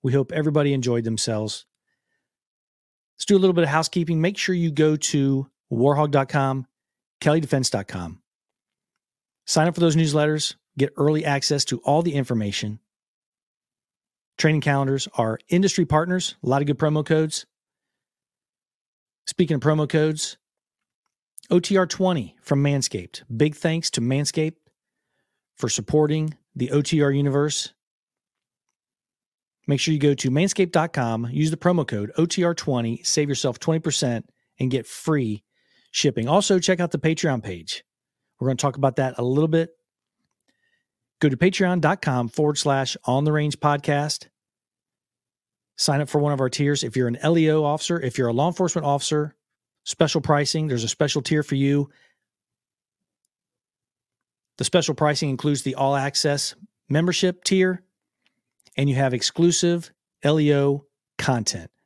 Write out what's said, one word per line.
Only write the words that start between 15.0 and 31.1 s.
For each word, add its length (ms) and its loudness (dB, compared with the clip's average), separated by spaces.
are 180 0
industry 360 2
partners. 560 -2
A 80 -4
lot 140 2
of 20 -2
good 140 -2
promo 260 0
codes. 400 -2
Speaking 260 -2
of 80 -2
promo 260 2
codes, 500 -2
O 80 6
T 180 0
R 80 4
twenty 560 -2
from 220 0
Manscaped. 580 -2
Big 160 2
thanks 380 -2
to 100 -4
Manscaped 540 -2
for 120 -2
supporting 640 0
the 160 -4
O 100 2
T 220 0
R 80 2
universe. 640 -2
Make 120 2
sure 140 0
you 60 0
go 160 4
to 160 -2
manscaped 400 0
dot 200 0
com, 400 -2